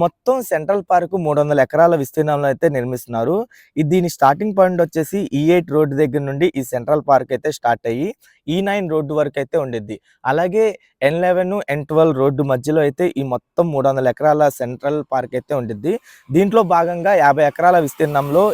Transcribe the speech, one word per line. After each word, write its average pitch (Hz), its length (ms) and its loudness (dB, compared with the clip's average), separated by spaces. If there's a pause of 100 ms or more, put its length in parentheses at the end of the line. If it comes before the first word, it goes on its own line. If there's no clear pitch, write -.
మొత్తం 240 320 -2 (140)
సెంట్రల్ 180 420 -2
పార్క్ 175 240 0 (100)
మూడు 147 160 0
వందల 147 260 2
ఎకరాల 170 280 4
విస్తీర్ణంలో 147 560 0
అయితే 147 180 2
నిర్మిస్తున్నారు. 123 680 -4 (400)
ఇది, 151 160 0
దీని 175 240 2
స్టార్టింగ్ 175 400 0
పాయింట్ 185 280 2
వచ్చేసి 165 360 -4 (120)
ఈ 139 80 0 (140)
ఎయిట్ 175 160 -2
రోడ్డు 147 240 0
దగ్గర 143 340 0
నుండి 143 260 0
ఈ 135 80 -4 (100)
సెంట్రల్ 131 340 -2
పార్క్ 131 280 2
అయితే 151 160 -4
స్టార్ట్ 117 360 -2
అయ్యి 127 220 -4 (380)
ఈ 151 140 -2
నైన్ 196 300 -2
రోడ్డు 156 220 -4
వరకు 147 260 -2
అయితే 139 180 -4
ఉండిద్ది. 113 380 -6 (300)
అలాగే 175 380 0 (380)
ఎన్ 151 200 0
లెవెన్, 180 360 0 (120)
ఎన్ 143 160 -4
ట్వెల్వ్ 156 360 2
రోడ్డు 139 200 0 (100)
మధ్యలో 135 300 0
అయితే 147 240 0 (120)
ఈ 139 60 -2
మొత్తం 131 500 -4
మూడు 135 140 0
వందల 135 260 0
ఎకరాల 151 300 2 (160)
సెంట్రల్ 127 400 -4 (120)
పార్క్ 127 240 -6
అయితే 127 200 -6
ఉండిద్ది. 117 380 -4 (360)
దీంట్లో 196 320 2 (140)
భాగంగా 170 400 0
యాభై 147 360 4
ఎకరాల 180 280 4
విస్తీర్ణంలో 147 640 0 (100)